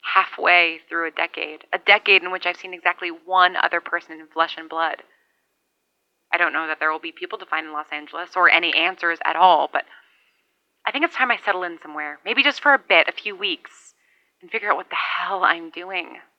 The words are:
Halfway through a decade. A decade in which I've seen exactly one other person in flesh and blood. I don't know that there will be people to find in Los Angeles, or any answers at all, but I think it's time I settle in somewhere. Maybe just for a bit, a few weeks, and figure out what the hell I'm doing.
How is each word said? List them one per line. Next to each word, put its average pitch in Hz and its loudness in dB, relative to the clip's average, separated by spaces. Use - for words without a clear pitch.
Halfway 175 2
through 165 -4
a - -6
decade. 156 -8
A 185 -2
decade 202 4
in 180 -6
which 185 -6
I've 175 -4
seen 185 -16
exactly 175 -4
one 180 2
other 170 0
person 165 -8
in 160 -20
flesh 160 -4
and 160 -16
blood. 160 -4
I 170 0
don't 170 0
know 160 -4
that 156 -6
there 156 0
will 160 -4
be 160 -12
people 214 -12
to 185 -14
find 160 -6
in 156 -14
Los 151 -8
Angeles, 151 -12
or 175 4
any 170 2
answers 170 0
at 160 -2
all, 160 6
but - -2
I - -2
think 294 0
it's - -4
time 254 0
I 226 0
settle 185 -2
in 170 -8
somewhere. 151 -10
Maybe 220 0
just 277 0
for 285 6
a 269 6
bit, 185 6
a - -4
few 208 -8
weeks, - -8
and 180 -20
figure 208 -4
out - 4
what - -8
the - -6
hell 185 -2
I'm 170 0
doing. 180 -10